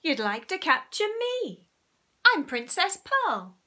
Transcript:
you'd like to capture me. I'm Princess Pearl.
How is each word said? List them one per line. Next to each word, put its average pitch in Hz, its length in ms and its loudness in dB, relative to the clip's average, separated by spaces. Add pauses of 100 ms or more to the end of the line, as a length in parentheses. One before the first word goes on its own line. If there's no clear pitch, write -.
you'd 294 160 -2
like 214 280 -4
to 370 100 -4
capture - 480 0 (380)
me. 226 240 -10 (580)
I'm 294 200 6
Princess 254 520 -2
Pearl. 240 680 -2